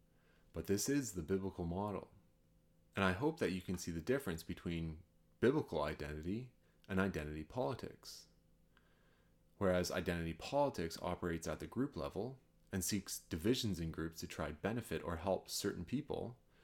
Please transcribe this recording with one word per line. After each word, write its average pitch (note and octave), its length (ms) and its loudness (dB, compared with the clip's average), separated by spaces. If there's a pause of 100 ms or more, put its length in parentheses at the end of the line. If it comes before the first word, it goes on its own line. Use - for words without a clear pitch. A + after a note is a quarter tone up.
(540)
But - 140 -4
this G2+ 200 4
is C3+ 240 2
the F2 100 -4
biblical F#2 440 0
model. F#2+ 440 -2 (840)
And G2 80 6
I F#2 80 8
hope D3 280 2
that F2+ 120 4
you F#2 100 0
can F2+ 160 -2
see - 140 -4
the E2 100 -2
difference F#2 400 2
between E2 580 -2 (420)
biblical C#3 400 4
identity D#2 680 -4 (380)
and F#2+ 120 2
identity D#2 440 0
politics. - 800 -6 (1300)
Whereas F2+ 340 4
identity E2+ 420 0
politics F2 680 0
operates F2 460 -2
at D#2 120 -2
the E2+ 80 -6
group B2+ 300 -2
level G2 420 -4 (320)
and F#2+ 120 0
seeks - 360 -2 (100)
divisions G2+ 500 2
in E2 120 0
groups E2 300 -4
to F2 60 -6
try D#2 240 -2
benefit F2+ 520 -2
or E2+ 140 -2
help F#2 320 0
certain F2+ 360 -2
people, - 520 -4 (260)